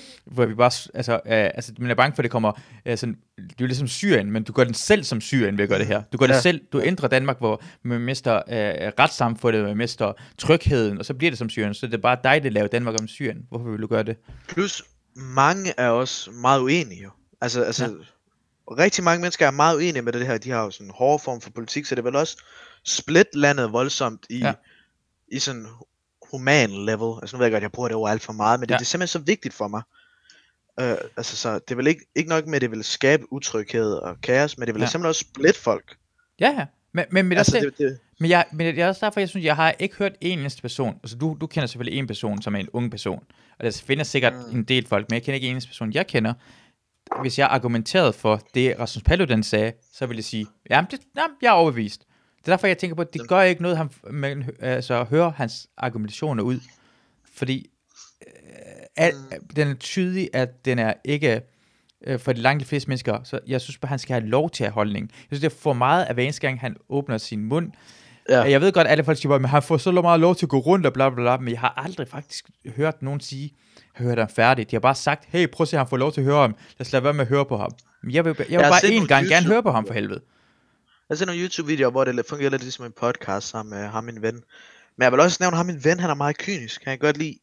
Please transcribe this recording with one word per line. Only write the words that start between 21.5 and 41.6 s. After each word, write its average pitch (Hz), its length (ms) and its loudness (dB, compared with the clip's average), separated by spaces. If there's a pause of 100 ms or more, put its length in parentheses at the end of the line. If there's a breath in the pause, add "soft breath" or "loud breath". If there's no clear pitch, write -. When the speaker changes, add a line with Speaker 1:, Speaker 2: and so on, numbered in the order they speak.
Speaker 2:
så 127 100 -4
det 123 80 -4
vil 123 120 -2
også 156 220 -2 (460 loud breath)
splitte - 560 2
landet 143 320 2
voldsomt 120 580 -2
i, 117 100 -8
Speaker 1:
Ja. 135 140 -2 (800 soft breath)
Speaker 2:
i 135 80 -6
sådan 120 280 -8 (640)
human 135 380 4
level. 110 520 -4
Altså, 131 140 -14
nu - 20 -8
ved 123 80 4
jeg 113 60 4
godt, 104 120 0
jeg 104 80 -6
bruger 120 180 -6
det 110 60 -4
ord 107 160 0
alt 107 120 0
for 110 100 -12
meget, 110 260 2
men 120 100 -6
det, 127 40 2
Speaker 1:
Ja. 123 40 2
Speaker 2:
det 123 40 0
er 123 40 -6
simpelthen 175 360 -4
så 143 40 -12
vigtigt 185 280 -2
for 104 140 -6
mig. 104 140 -6 (960 soft breath)
Øh, 120 160 0 (220)
altså, - 200 -10
så 107 220 -4 (100)
det 123 80 -4
vil 131 100 0
ikke, 156 180 0 (100)
ikke 156 140 -2
nok 160 180 0
med, 156 80 -4
at 131 60 2
det 120 100 -2
vil 110 120 -8
skabe 135 500 0
utryghed 110 600 -4
og 87 280 -8
kaos, 143 360 0
men 123 100 -8
det 110 80 -6
vil 107 60 -4
Speaker 1:
Ja. 120 60 0
Speaker 2:
simpelthen 165 220 -2
også - 240 -4
splitte - 260 2
folk. - 360 -4 (440)
Speaker 1:
Ja, 233 180 4
ja. - 80 -4 (280)
Men, 170 180 -2
men, 190 140 4
men 180 120 2
Speaker 2:
Altså, 208 200 2
Speaker 1:
også 202 80 2
det, 139 120 -8
Speaker 2:
det, 139 120 0
det 135 100 -8 (200)
Speaker 1:
men 165 100 0
jeg, 175 220 6
men 160 240 -4
det 165 80 -2
er 175 40 2
også 190 180 -2
derfor, 208 140 -2
jeg 185 100 -2
synes, 175 160 -6
jeg 147 100 2
har 160 240 2
ikke 196 160 -4
hørt 196 160 -2 (100)
en 175 180 -2
eneste 139 220 -8
person. 123 420 -4
Altså, 117 140 -14
du, 151 240 -4
du 160 60 -6
kender 139 200 -4